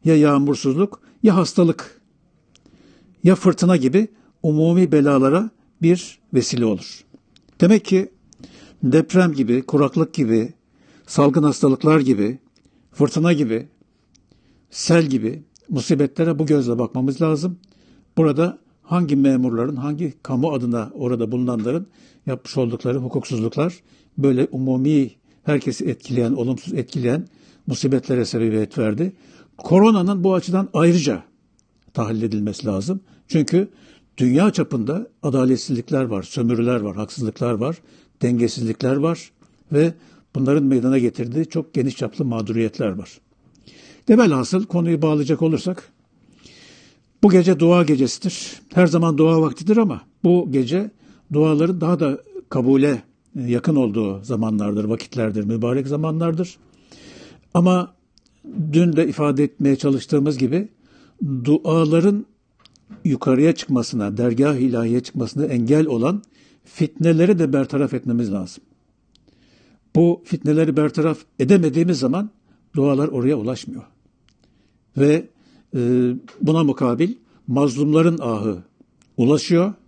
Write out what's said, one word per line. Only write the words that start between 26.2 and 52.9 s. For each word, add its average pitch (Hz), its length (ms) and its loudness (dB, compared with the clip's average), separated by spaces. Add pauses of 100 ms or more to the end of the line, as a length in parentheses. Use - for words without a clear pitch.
olumsuz 127 400 -4
etkileyen 131 540 -4 (400)
musibetlere 131 580 -2
sebebiyet 110 520 -2
verdi. 131 360 -2 (440)
Koronanın 190 680 2
bu 190 100 2
açıdan 185 400 -2
ayrıca 151 500 2 (680)
tahlil 110 280 -4
edilmesi 107 460 -4
lazım. 107 320 -4 (280)
Çünkü 170 420 0 (480)
dünya 135 340 2
çapında 151 580 -4 (140)
adaletsizlikler 131 800 -2
var, 104 200 -4
sömürüler 120 560 -2
var, 101 160 -6
haksızlıklar 113 580 -6
var, 127 280 -6 (400)
dengesizlikler 120 760 -2
var 160 360 -4 (400)
ve 160 220 2 (420)
bunların 139 280 0
meydana 131 360 2
getirdiği 120 460 -2
çok 160 280 -8
geniş 127 220 -2
çaplı 131 300 -6
mağduriyetler 113 640 -4
var. 92 300 -12 (880)
De 220 100 6
velhasıl 185 480 2
konuyu 170 360 -2
bağlayacak 151 400 0
olursak, 160 500 -4 (1300)
bu 202 60 6
gece 180 300 4
dua 170 240 4
gecesidir. 143 760 -2 (120)
Her 180 140 4
zaman 165 300 0
dua 160 240 4
vaktidir 160 360 0
ama 208 240 0 (220)
bu 175 280 2
gece 139 400 -2 (420)
duaların 156 480 2
daha 165 180 0
da 139 220 -2 (280)
kabule 135 520 2 (340)